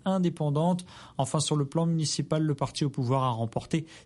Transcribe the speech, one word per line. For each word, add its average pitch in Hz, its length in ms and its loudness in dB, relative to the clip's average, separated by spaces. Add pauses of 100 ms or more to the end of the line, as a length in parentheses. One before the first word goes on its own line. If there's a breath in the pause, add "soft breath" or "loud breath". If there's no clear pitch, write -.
indépendante. 175 840 2 (320 loud breath)
Enfin, 139 220 0
sur 151 160 0
le 143 80 2
plan 165 220 0
municipal, 156 580 0
le 151 100 2
parti 143 300 -2
au 139 60 2
pouvoir 131 340 0
a 127 60 2
remporté 117 540 -2 (220 loud breath)